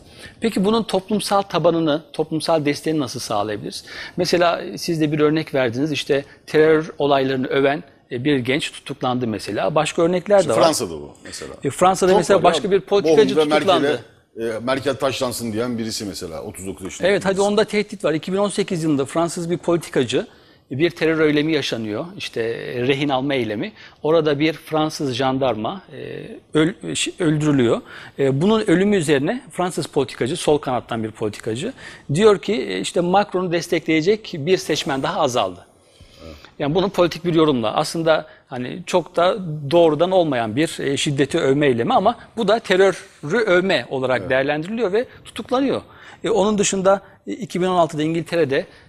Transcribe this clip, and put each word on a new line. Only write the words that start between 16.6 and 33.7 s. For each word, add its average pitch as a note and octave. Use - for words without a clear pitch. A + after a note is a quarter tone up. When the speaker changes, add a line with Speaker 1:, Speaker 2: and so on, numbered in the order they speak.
Speaker 2:
dokuz F#2+
yaşında F#2
Speaker 1:
Evet, G3+
Speaker 2:
birisi. F#3
Speaker 1:
hadi G3
onda G#3
tehdit G#3
var. D#3
İki D#3+
bin F#3+
on G3+
sekiz F#3
yılında C#3
Fransız E3+
bir E3+
politikacı, D#3
bir D#3
terör D#3+
eylemi D3+
yaşanıyor. A#2
İşte, -
e, A#2
rehin C#3+
alma C#3
eylemi. A#2+
Orada D3+
bir D#3
Fransız D#3
jandarma, C3
e, -
öl-, D#3
ş-, -
öldürülüyor. D3+
E, C3+
bunun G#3+
ölümü G3
üzerine D#3+
Fransız F3+
politikacı, C3+
sol D3+
kanattan A#2+
bir G#2+
politikacı, A#2
diyor G3+
ki, G3+
e, F#2
işte -
Macron'u F#3
destekleyecek E3